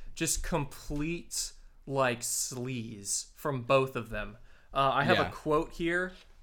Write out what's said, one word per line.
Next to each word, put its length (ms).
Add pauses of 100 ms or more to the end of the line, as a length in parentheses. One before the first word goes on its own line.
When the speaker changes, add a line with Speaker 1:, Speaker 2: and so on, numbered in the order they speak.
(160)
Speaker 1:
Just 280
complete, 1080 (340)
like, 360
sleaze 1040 (100)
from 280
both 340
of 120
them. 280 (360)
Uh, 200
I 100
have 140
Speaker 2:
Yeah. 100
Speaker 1:
a 40
quote 420
here, 400 (300)